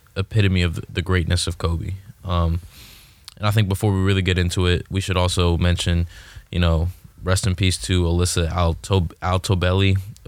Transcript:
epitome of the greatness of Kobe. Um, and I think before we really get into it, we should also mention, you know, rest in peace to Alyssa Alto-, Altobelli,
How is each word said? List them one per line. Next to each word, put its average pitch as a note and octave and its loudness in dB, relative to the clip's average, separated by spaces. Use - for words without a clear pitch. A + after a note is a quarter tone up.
epitome F#2+ 0
of E2 -2
the F2+ -6
greatness F2 0
of - -6
Kobe. E2+ -4
Um, E2+ 0
and G#2+ -4
I G2+ 2
think G#2 2
before G2 0
we F#2+ 2
really F#2+ 2
get F2+ 2
into F2+ 0
it, F2+ 2
we F#2+ -2
should F#2 -2
also F2 2
mention, E2+ 0
you - -4
know, E2 2
rest F#2 0
in F#2 2
peace F#2 0
to F2+ 2
Alyssa E2+ 0
Alto-, E2+ 0
Altobelli, F#2 0